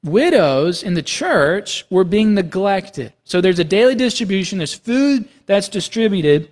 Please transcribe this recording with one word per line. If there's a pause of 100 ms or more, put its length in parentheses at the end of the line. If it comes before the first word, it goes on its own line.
widows
in
the
church
were
being
neglected. (140)
So
there's
a
daily
distribution.
There's
food (180)
that's
distributed.